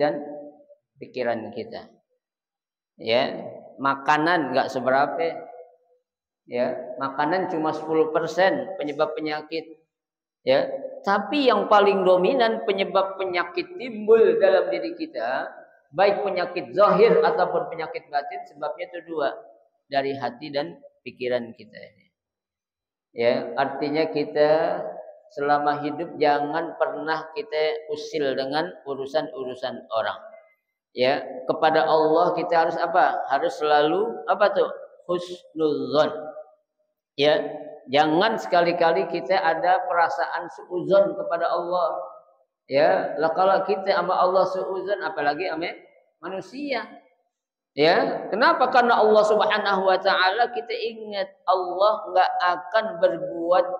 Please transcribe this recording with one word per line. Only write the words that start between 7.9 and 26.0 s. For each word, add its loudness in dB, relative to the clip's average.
persen 0
penyebab -4
penyakit. -6
Ya, 2
tapi 0
yang 2
paling 6
dominan 4
penyebab 0
penyakit -4
timbul 4
dalam 4
diri -4
kita, -6
baik 4
penyakit -4
zahir 6
ataupun 0
penyakit -10
batin, 0
sebabnya -8
itu -10
dua, 0
dari 0
hati -8
dan -4
pikiran -6
kita -20
ini. -20
Ya, 0
artinya -2
kita 2
selama 0
hidup -8